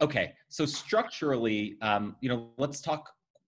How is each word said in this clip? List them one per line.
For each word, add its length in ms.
Okay, 320
so 160
structurally, 1120
um, 400
you 80
know, 300
let's 240
talk 260